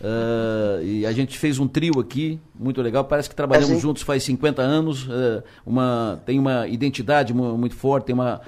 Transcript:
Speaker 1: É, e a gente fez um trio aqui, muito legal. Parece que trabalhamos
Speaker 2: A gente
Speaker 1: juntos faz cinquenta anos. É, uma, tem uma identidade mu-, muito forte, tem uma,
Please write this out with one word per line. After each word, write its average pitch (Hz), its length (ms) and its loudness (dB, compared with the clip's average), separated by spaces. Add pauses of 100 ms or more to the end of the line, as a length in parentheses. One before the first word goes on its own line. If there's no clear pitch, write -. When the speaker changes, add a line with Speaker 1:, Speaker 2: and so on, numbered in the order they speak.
Speaker 1:
É, 110 800 0
e 104 220 -2
a 113 80 0
gente 127 260 -2
fez 147 200 0
um 135 100 2
trio 151 320 0
aqui, 156 400 -4 (140)
muito 127 260 -4
legal. 123 240 0
Parece 147 240 -2
que - 60 -18
trabalhamos 143 340 4
Speaker 2:
A 165 60 4
gente 170 80 0
Speaker 1:
juntos 147 200 -2
faz 135 200 0
cinquenta 135 400 0
anos. 147 480 0
É, 120 320 0 (240)
uma, 117 580 0
tem 135 140 0
uma 127 280 0
identidade 127 680 0
mu-, 120 240 0
muito 120 160 0
forte, 135 320 0
tem 123 80 0
uma, 123 340 0